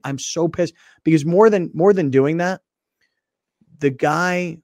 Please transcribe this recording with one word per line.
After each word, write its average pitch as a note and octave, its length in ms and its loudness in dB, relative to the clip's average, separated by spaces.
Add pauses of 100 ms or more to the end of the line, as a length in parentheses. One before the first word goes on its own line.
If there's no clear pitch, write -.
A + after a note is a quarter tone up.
I'm C#3 140 -8
so - 300 -4
pissed." E3 260 -4 (300)
Because D#3+ 220 2
more G3 240 6
than, F#3 240 -2
more F3+ 180 4
than E3+ 180 0
doing C#3 280 2
that, F#3 220 -4 (1200)
the C#3+ 100 0
guy E3+ 720 -4